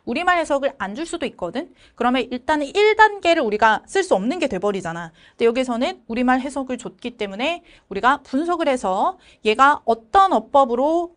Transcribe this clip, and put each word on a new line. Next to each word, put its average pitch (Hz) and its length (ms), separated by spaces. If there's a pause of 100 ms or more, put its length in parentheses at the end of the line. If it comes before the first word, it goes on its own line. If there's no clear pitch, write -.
우리말 349 340
해석을 277 400
안 196 160
줄 311 120
수도 330 200
있거든. - 460 (220)
그러면 247 360
일단은 294 360
일 415 300
단계를 403 460
우리가 214 440
쓸 381 160
수 370 140
없는 254 240
게 311 80
돼버리잖아. 175 640 (180)
근데 - 140
여기서는 254 640
우리말 254 320
해석을 262 380
줬기 - 380
때문에 226 460 (260)
우리가 247 340
분석을 330 440
해서 262 520 (260)
얘가 269 400
어떤 370 480
어법으로 277 840